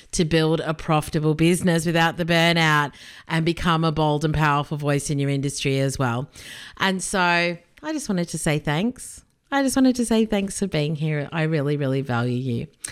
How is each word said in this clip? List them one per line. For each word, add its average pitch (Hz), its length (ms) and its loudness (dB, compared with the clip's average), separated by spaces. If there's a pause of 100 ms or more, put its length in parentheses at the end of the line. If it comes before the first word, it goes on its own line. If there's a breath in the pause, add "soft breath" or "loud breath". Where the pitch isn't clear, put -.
(120 loud breath)
to 185 120 0
build 160 360 2
a 160 120 -4
profitable 156 640 0
business 165 500 2
without 165 320 0
the 175 80 -4
burnout 165 680 2 (340 loud breath)
and 165 180 0
become 165 380 2
a 165 80 2
bold 151 340 2
and 156 80 0
powerful 151 440 0
voice 143 340 -2
in 147 80 -2
your 139 120 0
industry 139 500 -2
as 135 180 -2
well. 127 320 -2 (460 loud breath)
And 190 260 0
so 175 560 0 (240)
I 302 100 -6
just 302 160 -6
wanted 175 200 0
to 165 100 -6
say 151 220 0
thanks. 165 640 -4 (260)
I 277 140 2
just 262 100 0
wanted 262 220 4
to 247 100 0
say 220 200 2
thanks 196 340 -2
for 202 80 -2
being 156 260 -2
here. 151 380 -4
I 165 100 -2
really, 151 340 0
really 135 260 0
value 123 360 -2
you. 123 300 -4 (240 loud breath)